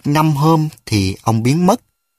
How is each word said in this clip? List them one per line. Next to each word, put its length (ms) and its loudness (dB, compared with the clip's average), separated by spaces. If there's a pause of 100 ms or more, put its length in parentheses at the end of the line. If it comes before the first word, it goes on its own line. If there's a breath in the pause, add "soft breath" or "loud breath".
năm 280 0
hôm 360 0 (180)
thì 360 -2
ông 200 -2
biến 240 0
mất. 140 2 (380)